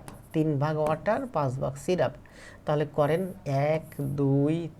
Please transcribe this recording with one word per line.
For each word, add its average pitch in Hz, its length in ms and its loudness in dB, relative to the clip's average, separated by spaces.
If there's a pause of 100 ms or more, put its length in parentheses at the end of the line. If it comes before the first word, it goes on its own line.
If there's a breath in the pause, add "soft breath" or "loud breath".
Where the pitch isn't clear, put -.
(340)
তিন 156 260 2
ভাগ 151 180 0
ওয়াটার, 156 500 0
পাঁচ 143 260 0
ভাগ 139 220 -4
সিরাপ। 165 360 0 (540 loud breath)
তাহলে 151 200 2
করেন 160 480 0 (120)
এক, 147 560 0
দুই, 143 680 2 (100)